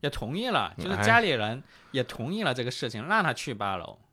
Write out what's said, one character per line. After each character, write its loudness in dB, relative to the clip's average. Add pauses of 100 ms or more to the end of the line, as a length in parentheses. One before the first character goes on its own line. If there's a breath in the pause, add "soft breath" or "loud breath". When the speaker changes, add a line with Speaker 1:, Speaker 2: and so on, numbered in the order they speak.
Speaker 1:
也 0
同 -4
意 -2
了， 0
Speaker 2:
嗯， -6
Speaker 1:
就 -2
是 0
家 8
里 2
人 0 (280 loud breath)
也 0
同 -4
意 -2
了 2
这 -2
个 0
事 -4
情， -6
Speaker 2:
哎。 -8
Speaker 1:
让 4
他 2
去 -6
八 -2
楼。 -10 (160)